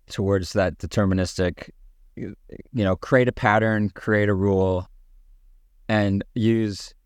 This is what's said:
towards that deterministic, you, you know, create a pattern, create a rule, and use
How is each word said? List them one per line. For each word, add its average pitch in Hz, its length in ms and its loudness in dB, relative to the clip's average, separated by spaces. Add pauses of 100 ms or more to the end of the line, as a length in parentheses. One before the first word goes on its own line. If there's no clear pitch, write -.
towards 98 460 -2
that 92 240 0
deterministic, 92 920 -2 (460)
you, 101 180 -12 (380)
you 110 120 0
know, 95 120 2
create 127 320 2
a - 40 0
pattern, 110 580 2
create 104 380 0
a 104 60 2
rule, 95 540 0 (1000)
and 101 340 0 (120)
use 110 580 -2 (140)